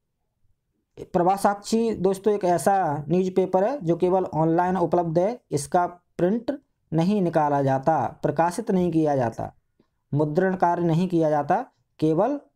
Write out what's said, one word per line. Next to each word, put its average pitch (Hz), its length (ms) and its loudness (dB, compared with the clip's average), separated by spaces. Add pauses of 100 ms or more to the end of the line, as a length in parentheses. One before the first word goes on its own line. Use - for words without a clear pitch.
(1120)
प्रभासाक्षी 202 800 0
दोस्तों 190 400 0
एक 202 120 -6
ऐसा 175 640 0
न्यूज़पेपर 185 540 0
है 269 180 -2
जो 170 140 0
केवल 185 300 0
ऑनलाइन 165 520 0
उपलब्ध 170 420 0
है, 214 200 -2 (120)
इसका 175 340 0 (320)
प्रिंट 233 420 -2 (340)
नहीं 185 280 2
निकाला 151 400 0
जाता, 135 600 0
प्रकाशित 165 480 -2
नहीं 180 200 0
किया 156 240 2
जाता, 113 380 -4 (600)
मुद्रण 156 420 0
कार्य 175 280 0
नहीं 175 240 2
किया 165 220 2
जाता, 151 320 0 (380)
केवल 180 400 0 (160)